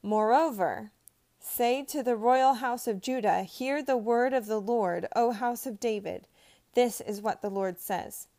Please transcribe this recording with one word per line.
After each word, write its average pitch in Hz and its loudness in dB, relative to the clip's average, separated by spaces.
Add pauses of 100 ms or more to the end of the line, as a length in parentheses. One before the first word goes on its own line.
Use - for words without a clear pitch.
Moreover, 214 2 (480)
say 247 0
to 285 -4
the 233 0
royal 262 6
house 240 -4
of 202 -2
Judah, 208 0
'Hear 269 -4
the 262 0
word 240 2
of 233 -2
the 214 -2
Lord, 196 0
O 233 4
house 240 -4
of 226 -8
David. 202 -4 (460)
This 240 2
is 202 -4
what 208 -4
the 208 -4
Lord 190 -4
says. - -8 (120)